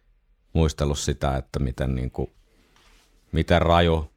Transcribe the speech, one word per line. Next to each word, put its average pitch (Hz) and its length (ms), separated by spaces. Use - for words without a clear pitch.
muistellut 76 460
sitä, 69 380
että - 220
miten, 65 360
niinku, 64 380
miten 82 300
raju, 82 540